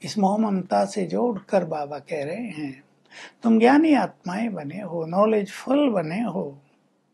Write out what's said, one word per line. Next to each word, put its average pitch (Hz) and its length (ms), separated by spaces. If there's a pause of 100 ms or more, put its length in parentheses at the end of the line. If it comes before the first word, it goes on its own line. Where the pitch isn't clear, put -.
इस 175 160
मोह 196 200
ममता 202 460
से 196 220
जोड़कर 196 580
बाबा 147 340
कह 143 260
रहे 160 120
हैं, 156 480 (580)
"तुम 226 160
ज्ञानी 294 360
आत्माएं 202 600
बने 160 260
हो, 170 260
नॉलेजफुल 214 840
बने 175 300
हो, 170 380 (560)